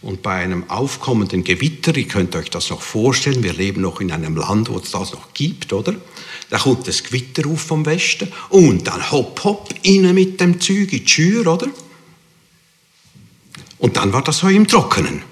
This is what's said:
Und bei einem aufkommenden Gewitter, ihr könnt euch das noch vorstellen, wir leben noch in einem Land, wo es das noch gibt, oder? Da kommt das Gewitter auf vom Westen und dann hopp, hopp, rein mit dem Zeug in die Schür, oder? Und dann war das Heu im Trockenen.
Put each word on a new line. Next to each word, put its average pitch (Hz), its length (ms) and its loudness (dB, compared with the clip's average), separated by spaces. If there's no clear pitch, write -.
Und 95 180 -8
bei 98 140 -4
einem 90 340 -4
aufkommenden 110 760 -2
Gewitter, 143 520 0
ihr 131 100 -2
könnt 92 300 -2
euch 80 140 -8
das - 180 -6
noch 82 140 -8
vorstellen, 127 600 0
wir 90 120 -2
leben 98 260 -2
noch 92 220 -4
in 90 100 -4
einem 80 240 -4
Land, 107 320 0
wo 101 80 -4
es - 140 -8
das 95 220 -6
noch - 200 -18
gibt, - 400 -6
oder? 107 220 -2
Da 110 80 -2
kommt 127 280 0
das - 180 -4
Gewitter 127 440 -6
auf 156 140 -4
vom 156 240 -2
Westen 196 440 -2
und 143 360 6
dann - 240 -6
hopp, - 340 -2
hopp, - 280 -2
rein 190 320 6
mit 190 240 4
dem 175 220 4
Zeug 196 320 0
in 139 120 -4
die - 40 0
Schür, 190 380 2
oder? 196 240 0
Und - 180 2
dann 98 160 0
war 131 100 2
das 151 200 0
Heu 196 120 6
im 214 140 6
Trockenen. - 640 2